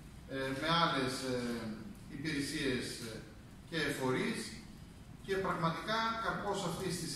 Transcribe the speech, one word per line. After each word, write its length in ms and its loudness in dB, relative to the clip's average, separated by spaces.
ε, 40 0
με 60 2
άλλες, 320 4
ε, 20 2
υπηρεσίες, 720 0
ε, 40 -8
και 100 0
φορείς 420 2
και 100 2
πραγματικά 540 2
καρπός 360 2
αυτής 300 0
της 160 -2